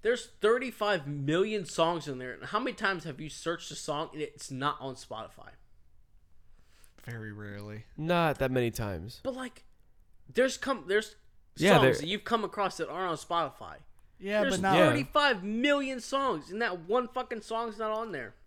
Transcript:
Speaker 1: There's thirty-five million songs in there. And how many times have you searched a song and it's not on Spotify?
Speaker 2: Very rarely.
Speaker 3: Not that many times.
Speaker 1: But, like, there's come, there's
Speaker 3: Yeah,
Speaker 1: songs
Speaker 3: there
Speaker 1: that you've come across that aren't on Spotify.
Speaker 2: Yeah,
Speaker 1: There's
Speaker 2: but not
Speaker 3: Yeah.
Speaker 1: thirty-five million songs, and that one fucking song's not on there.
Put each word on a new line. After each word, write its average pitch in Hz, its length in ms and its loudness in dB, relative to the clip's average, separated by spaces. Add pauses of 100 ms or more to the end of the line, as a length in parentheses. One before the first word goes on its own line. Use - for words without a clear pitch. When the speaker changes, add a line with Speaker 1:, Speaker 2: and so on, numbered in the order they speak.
Speaker 1:
There's 240 280 0 (100)
thirty-five 214 640 2
million 160 580 0
songs 165 440 0
in 127 100 -6
there. 127 140 -10
And 80 140 -12
how - 120 -2
many 254 160 -2
times 196 300 -2
have 151 160 -10
you 156 80 -10
searched - 420 -6
a 143 60 -12
song 151 360 -4
and 151 80 -10
it's 147 300 -10
not 139 300 -2
on 127 160 -8
Spotify? - 540 -14 (1600)
Speaker 2:
Very 110 240 -10
rarely. 104 520 -12 (120)
Speaker 3:
Not 160 440 2
that 131 100 2
many 123 220 2
times. 101 500 -6
Speaker 1:
But, 254 140 -6
like, 254 260 -10 (720)
there's 247 220 4
come, 233 320 -4
there's 208 260 0 (420)
Speaker 3:
Yeah, 180 180 6
Speaker 1:
songs 151 80 10
Speaker 3:
there 131 120 6
Speaker 1:
that - 140 -4
you've 202 160 -4
come 226 180 2
across 196 360 -2
that 165 100 -4
aren't 180 240 -2
on 156 40 -2
Spotify. 131 600 -4 (420)
Speaker 2:
Yeah, 208 240 0
Speaker 1:
There's - 120 2
Speaker 2:
but 185 80 0
not 190 140 6
Speaker 3:
Yeah. - 140 10
Speaker 1:
thirty-five 285 540 2
million 262 560 2
songs, 254 500 -2
and 208 120 -6
that 180 260 -2
one 240 200 2
fucking 240 340 -6
song's 226 360 -6
not 220 140 -2
on 220 200 -4
there. 123 220 -8 (120)